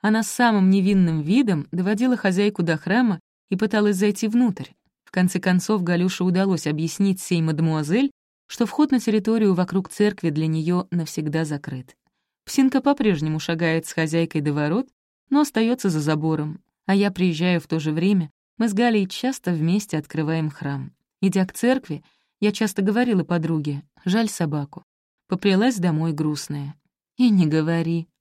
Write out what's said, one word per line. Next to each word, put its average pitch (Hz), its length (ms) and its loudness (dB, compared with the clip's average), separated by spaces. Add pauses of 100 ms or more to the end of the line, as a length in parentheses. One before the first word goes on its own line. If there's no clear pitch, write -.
Она 214 220 2
с 214 60 -8
самым 214 400 2
невинным 190 520 2
видом 180 500 0
доводила 214 460 0
хозяйку 202 440 0
до 165 160 0
храма 202 440 0 (280)
и 196 60 -4
пыталась 208 400 0
зайти 208 320 0
внутрь. 226 440 0 (340)
В - 60 -20
конце 180 280 2
концов, 185 440 0
Галюше 180 420 0
удалось 185 420 0
объяснить 165 540 -2
сей 170 200 -2
мадемуазель, 160 720 0 (360)
что - 180 -2
вход - 260 0
на 262 80 4
территорию 214 540 2
вокруг 185 340 0
церкви 202 440 0
для 156 160 -2
нее 160 440 0
навсегда 160 540 -4
закрыт. 143 500 -10 (480)
Псинка 269 380 2
по-прежнему 156 580 0
шагает 165 480 -2
с - 60 -14
хозяйкой 165 480 -2
до 147 120 0
ворот, 151 360 -2 (400)
но 277 120 2
остается 226 480 0
за 156 100 0
забором. 151 640 -2 (240)
А 190 100 0
я 202 160 2
приезжаю 180 480 0
в - 80 -14
то 160 120 -2
же 156 120 -2
время, 175 380 0 (280)
мы 233 120 0
с 202 40 -4
Галей 214 340 2
часто 247 440 -4
вместе 165 460 0
открываем 156 520 -4
храм. 139 440 -8 (280)
Идя 190 240 2
к 185 80 -8
церкви, 247 500 -2 (360)
я 208 120 2
часто 208 300 -2
говорила 208 420 2
подруге: 156 600 -4 (220)
«Жаль 214 240 0
собаку». 147 540 -6 (440)
Поплелась 202 500 0
домой 165 360 0
грустная. 147 600 -6 (420)
«И 247 120 4
не 185 180 6
говори», 165 600 0 (140)